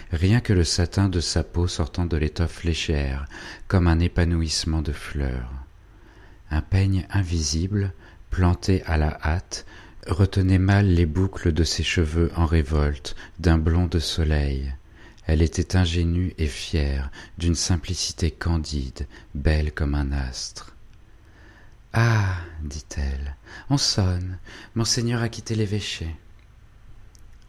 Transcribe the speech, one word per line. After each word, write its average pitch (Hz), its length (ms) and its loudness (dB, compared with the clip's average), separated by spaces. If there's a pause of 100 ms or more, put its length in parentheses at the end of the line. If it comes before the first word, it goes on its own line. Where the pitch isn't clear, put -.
(120)
rien 95 280 4
que 110 140 0
le 90 100 6
satin 90 460 2
de 87 100 0
sa 80 240 -2
peau 87 240 -2
sortant 85 400 -2
de 82 100 -2
l'étoffe 78 460 -2
légère, 71 640 -2 (420)
comme 87 200 4
un 82 120 6
épanouissement 82 840 2
de 73 120 -2
fleurs. 64 580 -6 (1000)
Un 78 100 2
peigne 95 480 2
invisible, 92 840 0 (360)
planté 90 540 2
à 82 140 0
la 76 260 2
hâte, - 420 -4 (400)
retenait 95 540 4
mal 101 260 6
les 87 220 6
boucles 90 440 0
de 82 120 2
ses - 180 -2
cheveux 80 540 0
en 82 100 2
révolte, 73 720 0 (240)
d'un 82 180 6
blond 82 300 4
de 85 100 0
soleil. 71 720 0 (540)
Elle 78 160 4
était 82 360 0
ingénue 85 600 2
et 78 100 0
fière, 69 640 -2 (300)
d'une 85 160 2
simplicité - 720 -2
candide, 76 800 -4 (260)
belle 76 380 2
comme 71 240 -2
un 71 160 -2
astre. « - 640 -8 (1200)
Ah ! » 110 420 2 (280)
dit-elle, « 71 720 -6 (360)
on 143 60 2
sonne, 92 600 0 (380)
monseigneur 117 480 0
a 113 60 -2
quitté - 260 -6
l'évêché. » 101 580 -2 (1400)